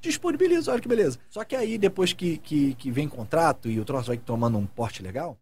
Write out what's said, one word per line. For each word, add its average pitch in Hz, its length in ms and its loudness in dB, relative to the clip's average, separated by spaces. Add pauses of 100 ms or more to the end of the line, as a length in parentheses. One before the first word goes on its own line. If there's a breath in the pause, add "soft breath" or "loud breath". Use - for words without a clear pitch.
disponibilizo, 330 680 2
olha 247 100 2
que 240 60 -10
beleza." 202 300 2 (120)
Só 214 140 -8
que 262 120 -6
aí, 226 220 0
depois 190 360 2
que, 170 240 -2
que, 143 380 2
que 131 160 -6
vem 143 160 0
contrato 139 640 0
e 110 100 0
o 104 60 -4
troço 127 220 -4
vai 120 100 -2
tomando 117 400 0
um 104 80 0
porte 110 380 -6
legal 120 380 -8